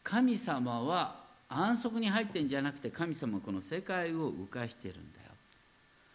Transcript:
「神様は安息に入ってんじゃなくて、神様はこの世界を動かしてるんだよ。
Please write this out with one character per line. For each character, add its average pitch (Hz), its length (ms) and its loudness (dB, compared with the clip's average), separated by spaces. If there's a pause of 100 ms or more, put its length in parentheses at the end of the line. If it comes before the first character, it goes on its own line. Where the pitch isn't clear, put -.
「神 240 340 4
様 123 460 0
は 160 400 0 (240)
安 202 300 4
息 226 220 -2
に 214 100 2
入 214 160 4
っ - 20 -2
て 190 160 0
ん 143 40 2
じ 131 80 0
ゃ 139 60 2
な 139 100 2
く 139 80 -10
て、 113 120 -4
神 165 240 -2
様 123 200 -2
は 92 60 -2
こ 110 100 -4
の 95 120 -2
世 175 180 -4
界 180 320 0
を 156 180 0
動 85 140 -6
か 120 220 -4
し - 80 -12
て - 140 -10
る 90 100 -10
ん 78 140 -14
だ 107 120 -18
よ。 - 60 -18 (840)